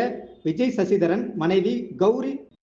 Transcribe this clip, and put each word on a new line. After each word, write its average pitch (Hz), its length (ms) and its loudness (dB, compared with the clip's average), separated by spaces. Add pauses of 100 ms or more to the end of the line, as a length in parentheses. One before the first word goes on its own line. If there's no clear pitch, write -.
(420)
விஜய் 202 340 0
சசிதரன், 190 580 0
மனைவி 180 640 0
கௌரி 254 440 2 (220)